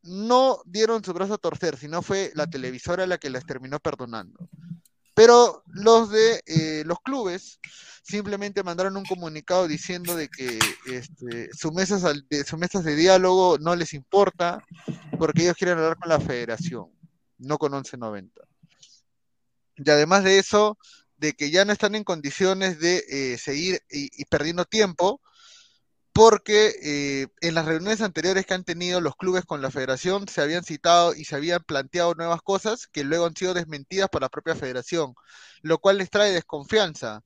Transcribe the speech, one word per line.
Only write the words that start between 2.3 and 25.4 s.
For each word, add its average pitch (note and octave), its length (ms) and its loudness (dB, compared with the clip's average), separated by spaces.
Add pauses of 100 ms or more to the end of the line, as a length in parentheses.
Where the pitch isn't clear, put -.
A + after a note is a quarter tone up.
la D3+ 120 -2
televisora D#3 600 -6
la F3+ 100 -2
que C#3+ 120 -10
les B2+ 160 -8
terminó C3 340 -10
perdonando. A#2 680 -10 (680)
Pero A#3 540 8
los A3 420 4
de, A3 360 4
eh, D#3 400 -2
los F3 140 -4
clubes A3 600 -8 (440)
simplemente G3+ 600 -6
mandaron F#3 340 -4
un G3 60 -8
comunicado F3 640 -2
diciendo F3 480 -6
de D#3 140 -6
que, B2 300 -8 (260)
este, B2 680 -12
sus D#3 200 -8
mesas F#3 300 -2
al-, D3 260 -2
de, C#3+ 140 -4
sus D#3+ 160 -10
mesas F3+ 240 -4
de D3+ 120 -2
diálogo F#3 640 6
no E3 160 0
les E3+ 180 -6
importa F3 720 0 (540)
porque D#3+ 260 0
ellos F3 140 2
quieren F3+ 200 0
hablar D#3+ 200 0
con E3+ 120 -10
la D#3 100 4
federación, A#2 680 -6 (480)
no C#3 200 -6
con C#3+ 160 -2
Once C3+ 240 -10
Noventa. G#2 440 -12 (1400)
Y C#3+ 120 0
además D#3 340 6
de G3 160 6
eso, G#3 380 2 (400)
de D3+ 160 -4
que D3 180 -6
ya F#3 140 4
no G#3 80 0
están G#3 220 -2
en G#3+ 100 -6
condiciones F#3 760 -2
de, F3 300 0
eh, C3 280 -4
seguir D#3+ 520 -6
y, C#3+ 200 -10 (120)
y - 40 -10
perdiendo E3+ 380 -2
tiempo, G#3 580 0 (920)